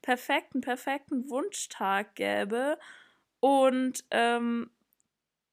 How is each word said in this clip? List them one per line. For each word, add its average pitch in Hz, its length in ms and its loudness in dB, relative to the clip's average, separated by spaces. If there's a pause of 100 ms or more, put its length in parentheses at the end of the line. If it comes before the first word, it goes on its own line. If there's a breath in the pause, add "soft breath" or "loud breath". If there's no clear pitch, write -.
perfekten, 277 600 -2
perfekten 269 680 -6
Wunschtag 214 840 -4
gäbe 208 600 -2 (640 loud breath)
und, 262 680 4
ähm, 233 600 0 (840)